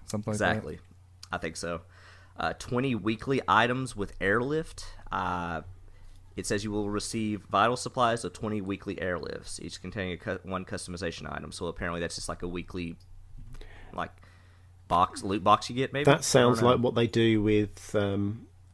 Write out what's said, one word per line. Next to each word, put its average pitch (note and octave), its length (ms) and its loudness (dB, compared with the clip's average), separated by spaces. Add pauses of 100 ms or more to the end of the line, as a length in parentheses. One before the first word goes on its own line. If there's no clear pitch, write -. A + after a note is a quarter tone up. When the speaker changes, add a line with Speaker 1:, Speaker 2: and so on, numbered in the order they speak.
Speaker 1:
Something G#2+ 260 -4
like G#2+ 80 -2
that? F#2+ 100 4
Speaker 2:
Exactly. D#2+ 300 -4 (520)
I F2+ 60 -2
think E2 180 -6
so. E2+ 240 -4 (560)
Uh, E2 220 -2
twenty B2 360 0
weekly A2 540 0
items A#2+ 480 4
with G2 240 -4
airlift. B2 640 0 (260)
Uh, F2 520 -2 (760)
it F#2 100 -4
says G#2 160 0
you G#2+ 100 -4
will G#2 180 -2
receive G#2 600 -2
vital A2+ 260 4
supplies A#2 480 0
of A2 100 -6
twenty G#2+ 260 -4
weekly G2 360 -4
airlifts, - 640 -4
each - 200 -10
containing F#2 320 -4
a E2 60 -6
cu-, F#2+ 240 -6
one F#2 220 -6
customization F2 680 -6
item. D#2 180 -10
So F2+ 160 -6
apparently E2+ 320 -4
that's E2 160 -4
just, - 120 -8
like, E2 140 -6
a F2 60 -2
weekly, E2+ 480 -6 (960)
like, - 180 -6 (760)
box, F2+ 360 2
loot F#2+ 200 0
box G#2 260 6
you A#2+ 60 -6
get, C3 160 -2
maybe? C#3 120 0
Speaker 3:
That C#3+ 200 6
sounds B2 340 6
Speaker 2:
I A#2+ 40 2
don't A#2+ 80 8
know. B2+ 60 8
Speaker 3:
like A#2+ 80 2
what A#2+ 120 2
they A#2 100 4
do A2+ 360 6
with, G#2 520 2
um, G2+ 520 0 (280)